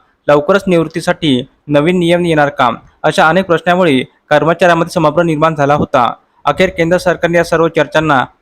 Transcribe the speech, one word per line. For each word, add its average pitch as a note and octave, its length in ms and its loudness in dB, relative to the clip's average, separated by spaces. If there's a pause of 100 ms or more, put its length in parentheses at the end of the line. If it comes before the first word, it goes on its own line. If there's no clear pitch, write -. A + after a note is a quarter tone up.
(280)
लवकरच D3 400 2
निवृत्तीसाठी E3 720 -2 (260)
नवीन D3+ 320 0
नियम F3 260 0
येणार D3+ 240 0
का? C3+ 200 0 (340)
अशा D#3 240 2
अनेक F3+ 180 2
प्रश्नांमुळे E3+ 560 0 (280)
कर्मचाऱ्यांमध्ये E3+ 600 0
संभ्रम D#3+ 340 0
निर्माण D#3+ 300 -2
झाला C#3+ 180 0
होता. C#3+ 380 0 (340)
अखेर F3+ 240 0
केंद्र E3+ 280 -2
सरकारने E3+ 400 -2
या E3+ 60 2
सर्व E3 240 0
चर्चांना D#3 560 0 (180)